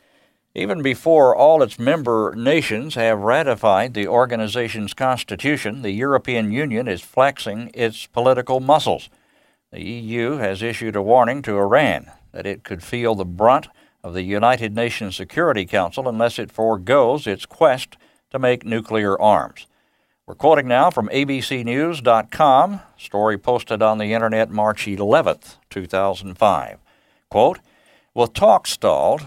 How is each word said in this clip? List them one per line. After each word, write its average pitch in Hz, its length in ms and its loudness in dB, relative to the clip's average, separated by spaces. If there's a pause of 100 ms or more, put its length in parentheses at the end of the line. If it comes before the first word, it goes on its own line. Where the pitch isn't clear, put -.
(580)
Even 185 240 -6
before 135 540 4
all 151 260 6
its 117 160 -2
member 117 600 0
nations 131 580 -2
have 113 240 0
ratified 117 760 2
the 104 140 -4
organization's 113 840 -2
constitution, 131 880 -4
the 104 100 -6
European 117 600 -2
Union 123 340 -4
is 92 140 -6
flexing 120 720 -2
its 113 340 -4
political 127 540 0
muscles. 131 480 0 (640)
The - 60 -16
E 110 200 -10
U 117 380 -4
has 98 240 -4
issued 113 340 -6
a 101 60 -2
warning 123 400 4
to 104 160 -4
Iran 101 520 2 (220)
that 95 140 -12
it 98 180 -10
could 90 200 -12
feel 117 320 -2
the 95 100 -6
brunt 104 420 2 (340)
of 87 120 -12
the 92 100 -6
United 107 500 0
Nations 110 440 -6
Security 120 480 -2
Council 98 420 -2
unless 117 320 -2
it 107 140 -10
foregoes 117 760 0
its 98 180 -6
quest - 520 0 (340)
to 135 80 -6
make 127 260 0
nuclear 110 540 -2
arms. 92 480 0 (580)
We're - 100 -18
quoting 143 340 4
now 135 200 4
from 110 220 -2
A 139 140 -2
B 135 160 -4
C 123 240 -6
news 147 340 -4
dot 117 320 2
com, 156 480 4 (180)
story 104 400 -2
posted 113 440 -2
on 110 160 4
the 107 160 -4
internet 110 360 0
March 107 380 -2
eleventh, 101 680 0 (120)
two 92 160 -10
thousand 95 500 -4
five. 73 440 0 (500)
Quote, 135 300 2 (540)
"With 120 200 0
talks 202 380 2
stalled, 98 560 0